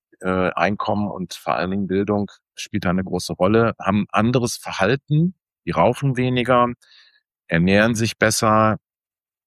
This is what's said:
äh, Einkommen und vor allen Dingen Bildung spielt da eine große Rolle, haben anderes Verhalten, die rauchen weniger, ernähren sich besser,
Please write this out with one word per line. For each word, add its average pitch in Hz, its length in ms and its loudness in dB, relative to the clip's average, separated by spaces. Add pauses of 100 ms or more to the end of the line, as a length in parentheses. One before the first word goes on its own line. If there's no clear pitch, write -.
(200)
äh, 92 340 0
Einkommen 101 540 -2
und - 260 -10
vor - 200 -6
allen 85 160 -2
Dingen 98 160 -2
Bildung 101 440 -2 (260)
spielt - 280 -6
da 92 60 0
eine 92 140 0
große 87 280 -6
Rolle, 107 480 2
haben 98 300 0
anderes 120 460 0
Verhalten, 139 800 -2 (300)
die 85 60 -6
rauchen 123 460 0
weniger, 123 560 0 (760)
ernähren 98 460 2
sich 110 240 -2
besser, 110 580 2 (720)